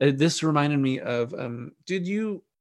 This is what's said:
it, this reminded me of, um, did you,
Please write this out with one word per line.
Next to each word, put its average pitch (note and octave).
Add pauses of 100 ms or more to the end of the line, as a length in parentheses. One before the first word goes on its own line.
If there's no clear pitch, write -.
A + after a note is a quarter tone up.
it, C3+
this D#3+
reminded D3
me C3+
of, A#2+
um, A#2+ (140)
did F#3
you, G#3 (180)